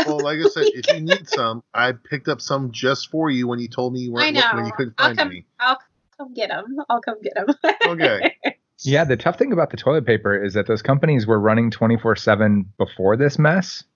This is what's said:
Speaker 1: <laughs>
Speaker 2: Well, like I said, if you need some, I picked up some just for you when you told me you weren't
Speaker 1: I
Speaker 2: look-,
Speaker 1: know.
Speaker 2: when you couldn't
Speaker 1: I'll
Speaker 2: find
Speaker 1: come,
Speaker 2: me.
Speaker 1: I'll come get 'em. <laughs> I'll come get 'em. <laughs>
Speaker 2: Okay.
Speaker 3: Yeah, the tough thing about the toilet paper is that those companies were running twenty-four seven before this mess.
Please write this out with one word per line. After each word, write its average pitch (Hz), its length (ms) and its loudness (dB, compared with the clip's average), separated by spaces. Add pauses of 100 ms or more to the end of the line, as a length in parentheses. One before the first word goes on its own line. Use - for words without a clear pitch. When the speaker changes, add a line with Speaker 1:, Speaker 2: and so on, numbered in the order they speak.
Speaker 1:
<laughs> - 60 0
Speaker 2:
Well, 151 140 -2
like 151 180 -2
I 180 100 4
said, 160 200 2
if 123 240 -2
you 160 100 -2
need 165 260 0
some, 117 340 -2 (120)
I 123 180 2
picked 131 360 -6
up 147 120 -2
some 135 320 -4
just 131 380 -2
for 160 200 -2
you 123 160 0
when 120 120 -2
you 120 100 -8
told 127 240 -4
me 127 80 -6
you 123 120 -8
weren't 185 120 0
Speaker 1:
I 311 60 0
Speaker 2:
look-, 277 220 0
Speaker 1:
know. 202 40 -2
Speaker 2:
when - 100 -4
you - 60 -8
couldn't 127 260 -4
Speaker 1:
I'll 269 100 2
Speaker 2:
find 233 100 -2
Speaker 1:
come, - 100 0
Speaker 2:
me. 180 160 -12 (160)
Speaker 1:
I'll 254 180 0 (380)
come 254 180 -14
get 226 160 -4
'em. 185 140 -6 (180)
<laughs> - 60 -8
I'll 240 140 0
come 226 200 -6
get 196 140 -6
'em. 196 100 -2 (160)
<laughs> - 240 -2
Speaker 2:
Okay. 156 500 0 (460)
Speaker 3:
Yeah, 143 220 2
the 127 140 2
tough 175 200 -2
thing 269 140 0
about 165 180 0
the - 60 -8
toilet 147 300 0
paper 104 360 2
is 101 120 -4
that 104 120 0
those 110 160 -2
companies 139 440 2
were 110 120 4
running 110 320 4
twenty-four 113 460 2
seven 104 640 2
before 98 380 0
this 139 220 0
mess. 165 460 0 (120)